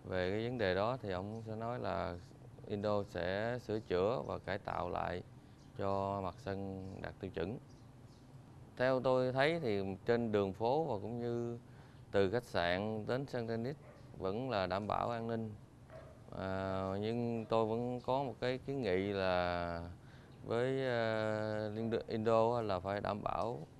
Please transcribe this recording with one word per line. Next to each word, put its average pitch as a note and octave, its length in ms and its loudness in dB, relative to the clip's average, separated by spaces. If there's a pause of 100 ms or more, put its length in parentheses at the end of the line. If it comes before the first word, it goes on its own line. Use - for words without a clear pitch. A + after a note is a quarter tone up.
Về F#2 260 0
cái A2 180 -2
vấn B2+ 100 -4
đề F#2 160 4
đó A2 280 2
thì G2+ 100 -4
ông G#2+ 340 -4
sẽ A2 80 -6
nói A#2 240 -4
là F2+ 380 -2 (500)
Indo G#2 440 2
sẽ G2+ 500 -2
sửa G#2+ 200 -2
chữa G#2+ 460 2
và F#2 120 -4
cải F#2 200 -4
tạo F2 320 -4
lại F2 320 -2 (560)
cho G2 420 2
mặt F#2 180 -4
sân F#2+ 500 -6 (140)
đạt - 180 -8
tiêu F#2+ 100 -6
chuẩn. F2 280 -4 (1160)
Theo B2+ 240 4
tôi B2+ 320 4
thấy D3+ 280 4
thì G#2 220 2 (240)
trên A#2 260 4
đường G2 200 4
phố A#2+ 320 2
và C3+ 180 -2
cũng A#2 160 -6
như A#2+ 400 -2 (520)
từ G2 200 6
khách B2 140 2
sạn G2+ 600 2
đến C3+ 200 0
sân A#2 220 -4
tennis A#2 280 -2 (400)
vẫn G#2+ 340 0
là G2 160 2
đảm G2 200 0
bảo G2 240 0
an A#2 180 -2
ninh. A2+ 220 -2 (880)
À, F#2+ 460 0 (160)
nhưng A#2 480 0
tôi A2+ 180 6
vẫn A#2+ 340 0
có C3 220 0
một A#2+ 180 -4
cái B2+ 180 0
kiến C#3 240 -2
nghị F#2 160 6 (140)
là F2 720 2 (600)
với, C3 420 2
à, A2 880 0
Liên A2+ 160 0
đoàn A2+ 160 0
Indo A2+ 540 6
là G2 200 0
phải G2 200 0
đảm G2+ 220 -2
bảo B2 440 -2 (140)